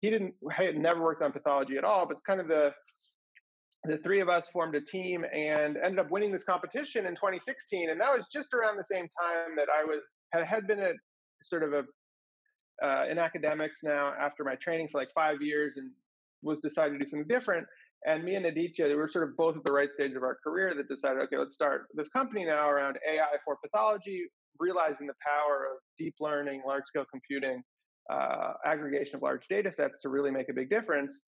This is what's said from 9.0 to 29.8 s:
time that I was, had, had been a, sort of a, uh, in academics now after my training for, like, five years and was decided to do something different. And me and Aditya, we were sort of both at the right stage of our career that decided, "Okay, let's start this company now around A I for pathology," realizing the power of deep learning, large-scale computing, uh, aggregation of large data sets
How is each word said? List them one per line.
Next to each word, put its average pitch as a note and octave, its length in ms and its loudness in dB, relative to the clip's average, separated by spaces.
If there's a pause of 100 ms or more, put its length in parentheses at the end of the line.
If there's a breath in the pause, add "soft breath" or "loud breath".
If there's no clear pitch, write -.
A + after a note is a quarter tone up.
time E3 380 -2
that D3 180 2
I D3+ 100 2
was, D3+ 340 -6 (160)
had, E3 100 2
had G3+ 220 -2
been G3+ 140 2
a, F#3 120 2 (500)
sort E3 200 -2
of D3 100 0
a, C#3+ 120 2 (1000)
uh, C3+ 260 2
in D#3 60 0
academics D#3 680 -2
now C#3+ 380 0
after C#3+ 240 -2
my C3 120 -2
training E3 320 -2
for, D3 100 -2
like, C3 160 -4
five D3+ 260 2
years D3 380 -2
and C3 120 -12 (520)
was D3+ 180 -2
decided D3+ 320 0
to C#3+ 60 -6
do C#3 100 0
something D3 180 -6
different. G#3+ 400 0 (400 loud breath)
And D#3 160 0
me F3+ 120 -2
and F#3+ 100 -2
Aditya, E3 420 0
we C#3+ 80 4
were D3+ 140 0
sort D#3+ 180 0
of C3 100 -8
both D#3+ 200 2
at C#3+ 80 -12
the C#3 80 2
right C#3+ 220 4
stage C#3 200 -2
of B2+ 80 -4
our C3 220 0
career F3 320 0
that C#3+ 100 -4
decided, C3+ 360 0
"Okay, C#3 160 -2
let's C#3 160 -2
start C#3+ 400 0
this D3+ 160 2
company A3+ 340 -2
now D3+ 240 4
around C#3 300 2 (100)
A D#3 100 2
I D3 260 4
for C#3+ 200 -2
pathology," G3 600 0 (340)
realizing D#3+ 460 0
the C#3 80 -8 (120)
power D3 460 2
of C3 60 -10 (200)
deep D#3+ 220 -6
learning, C#3+ 460 -2
large-scale C#3 440 -2
computing, C3+ 520 -4 (500)
uh, - 400 -2 (140)
aggregation C#3+ 500 -2
of C3+ 60 -8
large C3+ 260 -2
data G3 240 0
sets C#3 300 -2